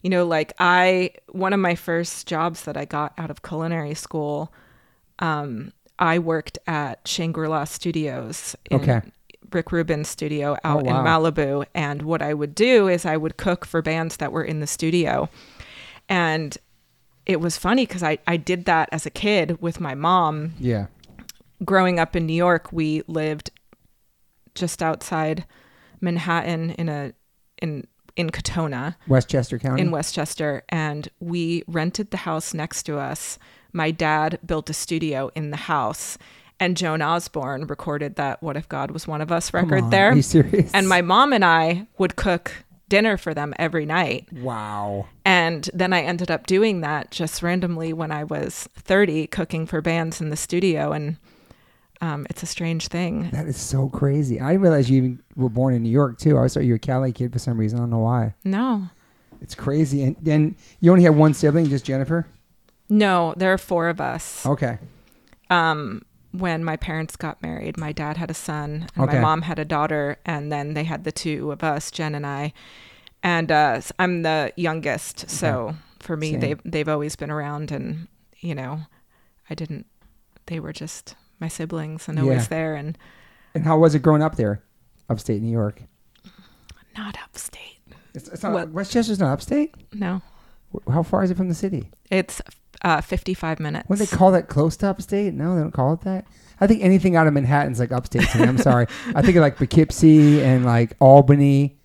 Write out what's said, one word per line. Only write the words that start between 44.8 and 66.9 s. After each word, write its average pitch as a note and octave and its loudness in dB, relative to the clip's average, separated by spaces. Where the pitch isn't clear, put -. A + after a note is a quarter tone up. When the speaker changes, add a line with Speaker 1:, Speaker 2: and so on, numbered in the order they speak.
Speaker 1:
And E3+ 2
then F#3 0
I F3 2
ended F3 -4
up E3 -2
doing F#3+ 2
that D3+ -6
just - -6
randomly F3 -2
when D#3+ -6
I D3+ -6
was D3 -8
thirty, F3+ 2
cooking D#3+ -6
for D#3 -4
bands E3 -2
in D#3 -4
the D3+ -6
studio. E3 0
And, D3+ -4
um, D3+ -6
it's - -12
a - -10
strange E3 -6
thing. E3+ -4
Speaker 2:
That C#3+ -4
is C#3+ -6
so C3+ -2
crazy. C#3 0
I C3 -4
didn't F#3+ 4
realize C#3+ 6
you C3+ 6
even B2+ 0
were B2+ 0
born B2+ 0
in A#2 0
New A#2 0
York, B2+ 2
too. D3+ 4
I - 6
always B2 2
thought D3 0
you A#2+ 4
were - 4
a A2 -2
Cali C3 -2
kid B2 -4
for A#2+ -2
some A#2 -4
reason. A2 0
I - -2
don't A#2+ -2
know A2+ 0
why. A2+ 0
Speaker 1:
No. G#3 0
Speaker 2:
It's - -16
crazy. C#3+ 0
And C3+ 0
then D3+ 2
you E3+ 10
only F3+ 10
have D#3 8
one D#3 8
sibling, D#3 2
just C#3 -2
Jennifer? C#3 -2
Speaker 1:
No, F#3+ 4
there F#3 4
are F#3+ 2
four E3+ 0
of E3+ -2
us. C3+ -6
Speaker 2:
Okay. C3 0
Speaker 1:
Um, D#3+ 0
when F3 -4
my D#3+ -4
parents D#3+ -8